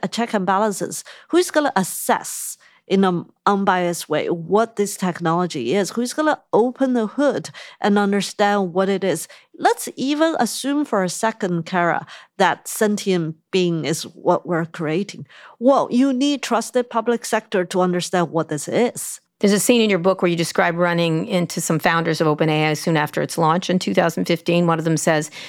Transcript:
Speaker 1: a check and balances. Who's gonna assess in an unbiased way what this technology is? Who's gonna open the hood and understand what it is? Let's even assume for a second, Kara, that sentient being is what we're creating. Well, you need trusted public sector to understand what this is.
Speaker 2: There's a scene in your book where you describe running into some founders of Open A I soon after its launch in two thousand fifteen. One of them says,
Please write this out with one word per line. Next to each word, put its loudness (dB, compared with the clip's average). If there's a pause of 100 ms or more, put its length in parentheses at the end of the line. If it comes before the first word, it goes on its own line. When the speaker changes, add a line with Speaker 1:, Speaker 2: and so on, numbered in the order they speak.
Speaker 1:
a -4
check -4
and 0
balances. -2 (260)
Who's 2
gonna 2
assess -2 (300)
in 4
an 0 (220)
unbiased 0
way 0
what 0
this -2
technology -2
is? 0
Who's -4
gonna 0 (120)
open 2
the 0
hood 0 (300)
and 2
understand 0
what 2
it -2
is? -2 (400)
Let's 0
even 0
assume -2
for 0
a -2
second, -4
Kara, 0 (320)
that 2
sentient 0 (140)
being 0
is -2
what -2
we're -2 (120)
creating. -4 (320)
Well, 4
you 2
need 0
trusted -2
public -2
sector -2
to -2
understand 0
what -2
this -6
is. -2 (180)
Speaker 2:
There's 4
a 0
scene 6
in 4
your 4
book 2
where 2
you 0
describe 0
running 2
into -2
some 0
founders -2
of 2
Open 0
A 2
I 0
soon -2
after -2
its -6
launch 0
in 2
two -4
thousand 0
fifteen. 0
One 0
of -6
them 2
says, 0 (160)